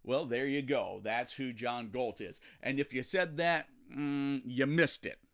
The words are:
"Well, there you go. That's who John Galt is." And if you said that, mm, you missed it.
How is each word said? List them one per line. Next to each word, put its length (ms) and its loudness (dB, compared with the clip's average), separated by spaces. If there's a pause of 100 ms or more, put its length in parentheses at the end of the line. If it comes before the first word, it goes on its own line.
"Well, 220 0
there 220 0
you 140 2
go. 420 0
That's 300 -2
who 200 -4
John 380 -4
Galt 300 0
is." 200 -10 (200)
And 180 0
if 120 0
you 120 -2
said 340 0
that, 320 2 (260)
mm, 500 0
you 200 2
missed 400 2
it. 140 -8 (140)